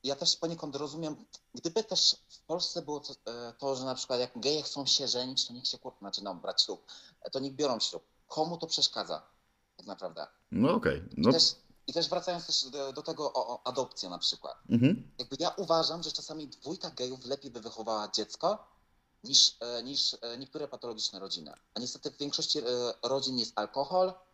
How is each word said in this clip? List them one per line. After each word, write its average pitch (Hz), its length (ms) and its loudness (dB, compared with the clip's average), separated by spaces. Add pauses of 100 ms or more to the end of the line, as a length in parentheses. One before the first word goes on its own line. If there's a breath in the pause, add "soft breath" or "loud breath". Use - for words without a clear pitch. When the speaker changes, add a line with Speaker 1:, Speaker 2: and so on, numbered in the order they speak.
Speaker 1:
Ja 139 120 0
też - 220 2
poniekąd 165 380 -4
rozumiem, 151 400 -4 (400)
gdyby 220 280 -2
też - 320 4 (140)
w - 120 -20
Polsce 175 400 -2
było 147 180 -4
to, 139 140 -10 (180)
e, 120 260 -10
to, 135 180 0
że 127 100 -4
na 131 100 -2
przykład 123 240 0
jak 123 200 0
geje 143 220 2
chcą 139 240 -4
się 131 220 4
żenić, 127 400 0
to 226 60 -12
niech 247 140 -4
się 127 100 0
kur-, - 220 -12
znaczy, 98 240 -6
no, 98 120 -4
brać 95 280 0
ślub, - 220 -2 (360 loud breath)
e, - 80 -10
to 135 100 -2
niech 135 160 -4
biorą 135 240 2
ślub. - 240 -2 (240)
Komu 165 300 0
to 165 100 -6
przeszkadza 101 540 0 (560)
tak - 100 -20
naprawdę? 85 400 -8 (240)
Speaker 2:
No 139 220 6
okej, 78 240 4 (200)
Speaker 1:
I - 40 0
Speaker 2:
no. 117 100 8
Speaker 1:
też, - 240 6 (320)
i - 60 -8
też 165 160 0
wracając 175 380 -2
też - 220 0
do, 135 240 -6
do 147 80 -8
tego 147 320 -2
o, 120 140 0
o 123 200 -6
adopcję 127 420 -2
na 87 100 -6
przykład. - 380 -2 (120)
Speaker 2:
Mhm. 131 500 6
Speaker 1:
Jakby - 200 -8
ja 170 100 2
uważam, 165 540 2
że 156 80 -6
czasami 156 360 -8
dwójka 160 420 -8
gejów 127 360 -6
lepiej 135 260 -6
by 117 100 -10
wychowała 110 500 -4
dziecko - 560 0 (560)
niż, - 360 6
e, 117 240 -4
niż, 135 380 -2
e, 117 160 -8
niektóre 139 300 -8
patologiczne 107 520 -6
rodziny. 85 320 -8 (220)
A 110 60 -6
niestety 123 320 -6
w - 60 -20
większości, 147 420 -2
e, 127 40 -4 (400)
rodzin 131 340 0
jest 113 220 -2
alkohol 185 540 2 (200)